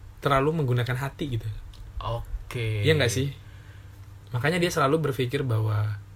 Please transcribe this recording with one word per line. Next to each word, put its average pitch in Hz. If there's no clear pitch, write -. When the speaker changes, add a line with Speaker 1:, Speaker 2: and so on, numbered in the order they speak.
Speaker 1:
Terlalu 139
menggunakan 123
hati 139
gitu. 110
Speaker 2:
Oke. 113
Speaker 1:
Iya 147
nggak 127
sih? 139
Makanya 143
dia 175
selalu 156
berpikir 139
bahwa 107